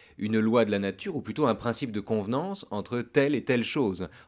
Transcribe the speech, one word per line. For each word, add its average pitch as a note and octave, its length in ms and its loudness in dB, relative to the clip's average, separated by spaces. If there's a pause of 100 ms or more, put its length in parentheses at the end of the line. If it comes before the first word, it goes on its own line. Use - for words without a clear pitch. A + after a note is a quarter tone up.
(160)
une G#2+ 220 0
loi A2+ 260 6
de G#2 60 2
la G2+ 80 2
nature, G2 380 -4
ou - 40 -2
plutôt B2+ 280 0
un A2 80 2
principe A#2 340 -4
de G#2+ 80 -4
convenance A#2+ 720 -2
entre G#2 320 -4
telle C#3+ 320 2
et A#2+ 80 -2
telle A#2+ 220 2
chose, F#2+ 440 -2 (200)